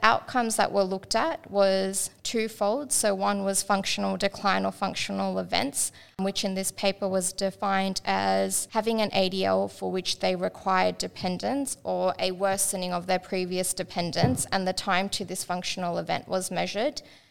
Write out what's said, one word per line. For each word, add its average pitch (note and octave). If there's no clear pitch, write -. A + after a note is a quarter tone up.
outcomes A3+
that -
were G3
looked F#3+
at D4
was F#3+
twofold. A3
So G#3
one G3
was G3
functional G3
decline G3
or F#3+
functional F#3+
events, F#3
which G3
in F#3+
this F#3+
paper G3
was F#3
defined G3
as G3
having A3
an G#3
A F#3+
D F#3+
L F#3+
for F#3
which F#3
they F#3
required F#3
dependence F#3
or F3+
a F#3
worsening F#3+
of F3
their F#3
previous F#3
dependence, E3+
and F#3+
the F#3
time F#3+
to -
this F3+
functional F3+
event E3
was F#3
measured. F#3+